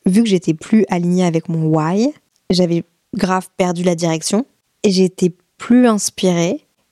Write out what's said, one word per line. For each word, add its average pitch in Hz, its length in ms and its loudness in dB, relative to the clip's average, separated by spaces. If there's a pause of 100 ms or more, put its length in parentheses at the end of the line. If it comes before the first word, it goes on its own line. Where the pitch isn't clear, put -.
vu 190 160 2
que 233 60 2
j'étais 175 260 0
plus 208 360 0
alignée 180 340 0
avec 165 240 -2
mon 165 200 -2
why, 175 460 0 (360)
j'avais 175 340 0 (320)
grave 185 400 -2
perdu 180 280 -2
la 180 120 0
direction 165 500 -2 (380)
et 214 80 2
j'étais 185 420 0 (240)
plus 247 300 4
inspirée. 190 800 -2 (260)